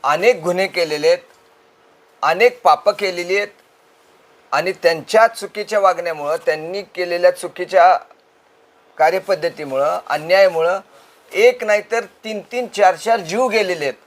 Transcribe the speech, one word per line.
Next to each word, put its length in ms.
अनेक 320
गुन्हे 300
केलेले 420
आहेत, 100
अनेक 400
पापं 300
केलेली 440
आहेत, 120
आणि 200
त्यांच्या 540
चुकीच्या 540
वागण्यामुळं, 560
त्यांनी 460
केलेल्या 480
चुकीच्या 680
कार्यपद्धतीमुळं, 1080
अन्यायामुळं 760
एक 320
नाही 180
तर 120
तीन 160
तीन, 260
चार 300
चार 240
जीव 280
गेलेले 360
आहेत. 220